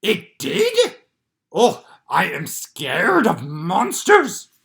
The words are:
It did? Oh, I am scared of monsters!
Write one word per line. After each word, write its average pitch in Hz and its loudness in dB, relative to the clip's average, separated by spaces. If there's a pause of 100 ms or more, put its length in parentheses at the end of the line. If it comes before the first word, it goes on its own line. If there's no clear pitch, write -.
It - -2
did? 453 0 (560)
Oh, 208 2 (240)
I 156 2
am 151 -8
scared 175 -2
of 117 0
monsters! 202 0 (160)